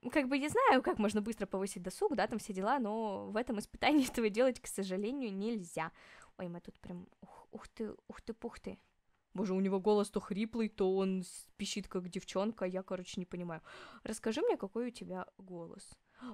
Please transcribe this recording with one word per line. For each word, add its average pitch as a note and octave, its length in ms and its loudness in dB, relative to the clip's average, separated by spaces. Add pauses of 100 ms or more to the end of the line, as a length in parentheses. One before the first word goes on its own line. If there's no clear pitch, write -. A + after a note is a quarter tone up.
(140)
как C4+ 160 4
бы, C#4 100 4
не C#4+ 100 0
знаю, G#4 320 8
как E4+ 160 0
можно G#3+ 240 4
быстро G#3 240 -4
повысить F#3+ 380 -4
досуг, C#4 320 0
да, G3+ 120 4
там G#3+ 120 -4
все G#3 140 -10
дела, G#3 260 2
но G#3 520 -2
в G#3 40 -4
этом A3+ 240 0
испытании C#4 480 4
<laughs> - 20 -4
этого A3+ 200 2
делать, B3 320 4
к - 60 -12
сожалению, G#3 640 -2
нельзя. F#3+ 580 -4 (460)
Ой, F#3 100 -6
мы F3 140 -8
тут - 180 -18
прям, F3+ 280 -12 (140)
ух, - 300 -20
ух - 160 -14
ты, A3 240 -6 (160)
ух - 140 -16
ты, A3+ 120 -8
пух - 260 -10
ты. F#3+ 180 -10 (560)
Боже, F#3 200 0
у F#3+ 60 2
него F#3+ 200 4
голос G#3 300 4
то G#3 120 0
хриплый, A3 480 -2
то F#3+ 260 2
он F#3+ 280 2
с-, - 240 -14 (100)
пищит, G3+ 300 -4
как F3+ 220 -4
девчонка, F#3+ 560 -2
я, F#3 180 -2
короче, F#3 360 -6
не F3+ 60 -4
понимаю. F3 360 -8 (420)
Расскажи A3 380 -2
мне, A4 160 4
какой A3+ 300 -4
у A#3+ 40 -4
тебя F3+ 340 -8 (120)
голос. F3+ 600 -14 (360)